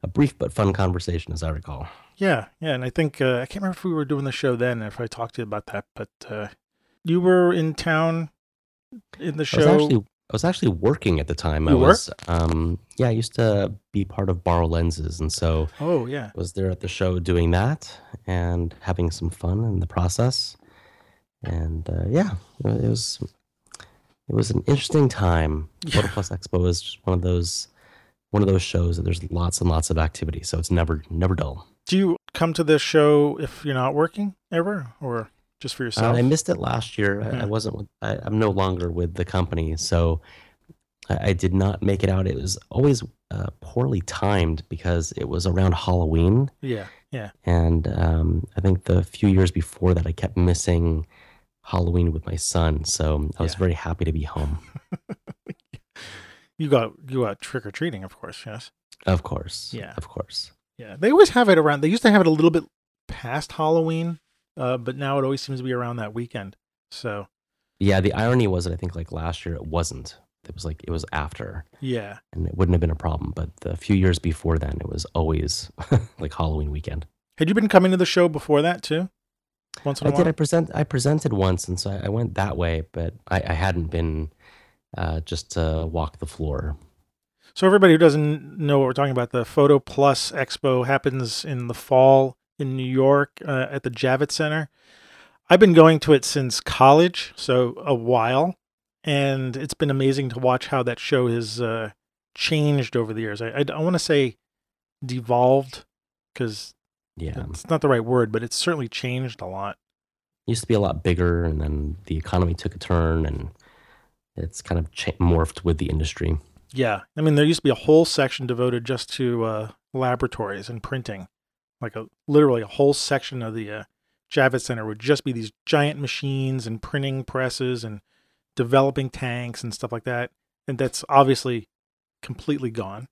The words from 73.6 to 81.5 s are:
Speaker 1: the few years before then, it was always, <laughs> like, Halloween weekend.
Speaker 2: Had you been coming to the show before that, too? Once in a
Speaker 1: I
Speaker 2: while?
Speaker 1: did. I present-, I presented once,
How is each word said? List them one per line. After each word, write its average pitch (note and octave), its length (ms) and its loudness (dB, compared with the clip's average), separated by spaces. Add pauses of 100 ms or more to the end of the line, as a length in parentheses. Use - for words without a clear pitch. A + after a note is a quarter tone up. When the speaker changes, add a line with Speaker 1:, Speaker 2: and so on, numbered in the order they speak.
Speaker 1:
the E2+ 140 -6
few G2+ 200 0
years F#2 240 4
before D#2+ 400 -2
then, D2 200 -6
it - 100 -10
was D#2 160 -8 (100)
always, D#2+ 560 -2 (240)
<laughs> - 240 -2
like, - 160 -8
Halloween D2+ 340 -2
weekend. D2+ 380 -8 (320)
Speaker 2:
Had D#3+ 100 0
you G3 60 2
been A3 140 2
coming F#3 220 6
to F#3 60 2
the F3+ 80 4
show F3 240 2
before D3+ 320 0
that, E3+ 220 -2
too? E3+ 260 -2 (720)
Once C#3+ 180 -4
in - 60 0
a C#3+ 40 2
Speaker 1:
I - 20 2
Speaker 2:
while? F3 100 4
Speaker 1:
did. E3+ 60 4
I D#3 40 0
present-, D#3+ 420 0
I D3+ 80 0
presented C#3 500 0
once, F#2 340 2